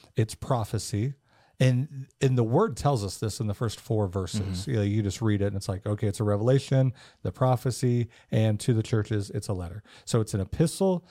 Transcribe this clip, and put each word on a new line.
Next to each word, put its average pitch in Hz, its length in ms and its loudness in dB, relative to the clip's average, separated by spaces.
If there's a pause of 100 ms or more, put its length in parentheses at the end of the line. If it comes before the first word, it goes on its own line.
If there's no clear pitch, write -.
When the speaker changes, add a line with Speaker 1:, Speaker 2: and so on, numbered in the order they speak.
(160)
Speaker 1:
it's 110 200 0
prophecy, 110 800 -2 (440)
and, 131 460 2 (160)
and 131 160 4
the 120 60 4
word 139 340 2
tells 139 260 0
us 95 140 -6
this 110 220 -4
in 107 80 -2
the 104 80 -2
first - 240 -4
four 107 280 0
verses. 92 340 -4 (200)
Speaker 2:
Mm-hmm. 131 100 -6
Speaker 1:
You 120 60 0
know, 104 60 2
you 104 180 2
just 98 220 -2
read 104 180 2
it 101 60 0
and 101 80 -4
it's 95 120 -6
like, 95 200 -6
okay, 104 200 -2
it's 98 120 -4
a 113 40 0
revelation, 127 680 2 (300)
the - 80 -4
prophecy, 123 800 0 (200)
and 110 300 2
to 123 160 2
the 110 80 2
churches, 107 480 -2
it's 104 160 -6
a 107 60 -4
letter. 90 280 -8 (240)
So 117 160 2
it's - 140 -4
an 101 60 2
epistle, 175 680 0